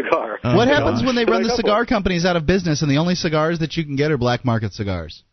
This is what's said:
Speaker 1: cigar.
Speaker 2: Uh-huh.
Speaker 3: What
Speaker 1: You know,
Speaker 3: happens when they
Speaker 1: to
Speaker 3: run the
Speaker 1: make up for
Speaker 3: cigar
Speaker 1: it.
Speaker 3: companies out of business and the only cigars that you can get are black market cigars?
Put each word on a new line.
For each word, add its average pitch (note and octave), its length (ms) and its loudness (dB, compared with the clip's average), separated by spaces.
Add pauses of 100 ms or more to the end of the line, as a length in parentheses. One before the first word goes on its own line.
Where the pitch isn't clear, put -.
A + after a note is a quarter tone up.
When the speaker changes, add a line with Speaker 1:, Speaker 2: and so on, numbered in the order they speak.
Speaker 1:
cigar. A#2 420 -2
Speaker 2:
Uh-huh. B2 140 2
Speaker 3:
What A#3+ 120 4
Speaker 1:
You D4 60 4
know, D4 40 4
Speaker 3:
happens B3 260 0
when B3 120 0
they A#3 80 2
Speaker 1:
to A3 80 0
Speaker 3:
run A3+ 100 2
the A3+ 60 -2
Speaker 1:
make A#3 60 0
up - 20 -2
for A#3 60 -2
Speaker 3:
cigar G#3 200 2
Speaker 1:
it. A#3+ 60 -4
Speaker 3:
companies F#3 360 0
out F3 120 2
of D#3 100 -2
business F3 360 0
and D3+ 80 0
the C#3 80 2
only F3 180 0
cigars D#3 420 0
that D#3 180 -4
you E3 80 -2
can C#3+ 120 -8
get D3+ 160 2
are D3 40 0
black B2 280 0
market A2+ 300 -2
cigars? F2+ 580 -8